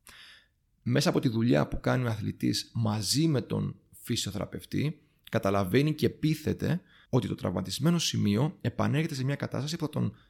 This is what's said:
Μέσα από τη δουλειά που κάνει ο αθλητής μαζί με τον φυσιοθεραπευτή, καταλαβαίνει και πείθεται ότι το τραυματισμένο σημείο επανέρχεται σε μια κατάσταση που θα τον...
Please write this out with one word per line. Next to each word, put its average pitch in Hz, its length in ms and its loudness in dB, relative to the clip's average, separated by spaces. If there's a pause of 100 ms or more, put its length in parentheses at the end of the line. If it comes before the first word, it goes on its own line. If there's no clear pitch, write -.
(840)
Μέσα 143 260 2
από 151 120 2
τη 139 80 2
δουλειά 120 400 2
που - 120 -4
κάνει 127 240 0
ο 120 40 0
αθλητής 110 680 -2
μαζί 107 520 0
με 139 140 2
τον 101 360 -4 (140)
φυσιοθεραπευτή, 104 1120 -4 (300)
καταλαβαίνει 104 640 2
και - 140 2
πείθεται 98 720 0 (280)
ότι 113 200 2
το - 60 -4
τραυματισμένο 98 640 0
σημείο 113 600 0
επανέρχεται 127 540 -2
σε 131 100 -4
μια 139 120 -2
κατάσταση 143 400 -4
που 160 80 -4
θα 143 60 -2
τον... 117 260 -2 (140)